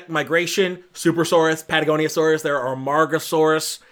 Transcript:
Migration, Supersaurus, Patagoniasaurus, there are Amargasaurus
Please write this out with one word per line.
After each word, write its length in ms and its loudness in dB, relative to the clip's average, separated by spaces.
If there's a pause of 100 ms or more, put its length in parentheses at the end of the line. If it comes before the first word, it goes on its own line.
Migration, 760 -2 (100)
Supersaurus, 680 2
Patagoniasaurus, 800 0
there 180 -2
are 160 -4
Amargasaurus 1040 0 (120)